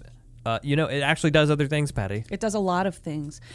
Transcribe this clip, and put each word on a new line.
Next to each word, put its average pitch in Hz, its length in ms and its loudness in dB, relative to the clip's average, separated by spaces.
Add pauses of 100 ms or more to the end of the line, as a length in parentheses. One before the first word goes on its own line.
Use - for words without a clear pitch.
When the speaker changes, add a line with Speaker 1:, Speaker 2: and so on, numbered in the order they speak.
(440)
Speaker 1:
uh, 113 180 0
you 143 140 0
know, 160 120 4
it 139 120 -2
actually 151 300 2
does 151 200 6
other 147 160 2
things, 147 240 0
Patty. 104 400 -4
Speaker 2:
It 196 80 -4
does 214 160 -2
a 214 40 0
lot 185 280 0
of 180 100 -2
things. 151 440 -8 (140)